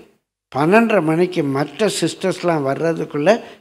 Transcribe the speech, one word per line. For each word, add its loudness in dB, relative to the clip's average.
பன்னெண்டரை 4
மணிக்கு 0
மற்ற -2
சிஸ்டர்ஸ்லாம் -2
வர்றதுக்குள்ள 0